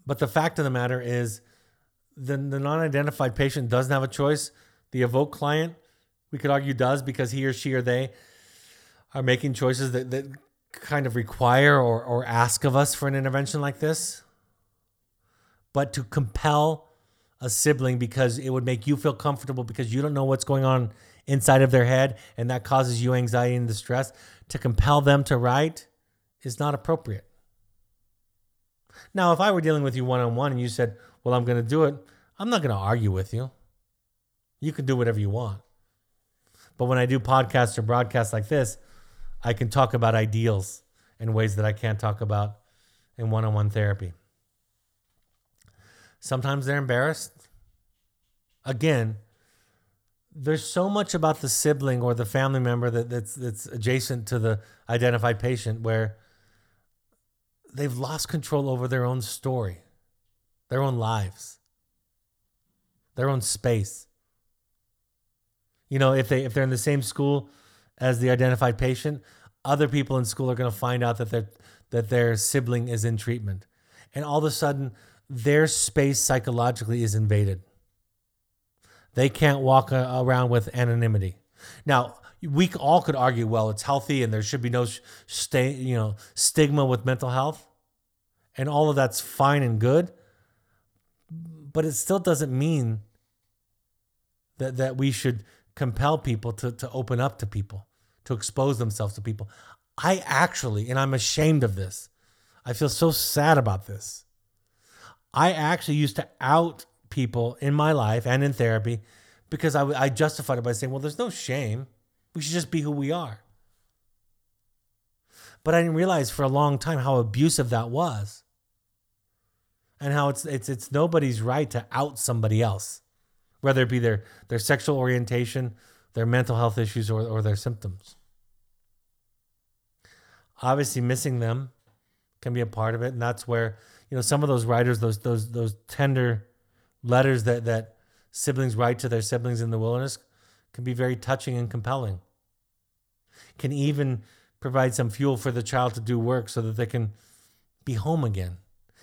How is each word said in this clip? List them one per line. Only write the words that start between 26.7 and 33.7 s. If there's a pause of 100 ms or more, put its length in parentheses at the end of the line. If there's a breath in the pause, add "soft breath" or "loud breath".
appropriate. (1900 loud breath)
Now,
if
I
were
dealing
with
you
one-on-one
and
you
said, (260 loud breath)
"Well,
I'm
gonna
do
it," (420 soft breath)
I'm
not
gonna
argue
with
you. (1120)